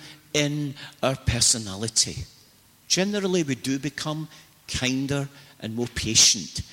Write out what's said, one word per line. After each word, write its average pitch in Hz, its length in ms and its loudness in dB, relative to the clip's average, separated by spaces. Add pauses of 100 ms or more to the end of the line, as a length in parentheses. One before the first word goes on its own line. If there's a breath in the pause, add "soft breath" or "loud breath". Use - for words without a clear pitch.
(320 loud breath)
in 147 420 0 (280 loud breath)
our 131 140 2
personality. 110 1080 0 (640)
Generally, 190 560 2
we 135 100 0
do 135 240 -2
become 156 500 -6 (380 loud breath)
kinder 135 640 0 (320 loud breath)
and 110 160 -6
more 120 180 0
patient - 680 2 (100)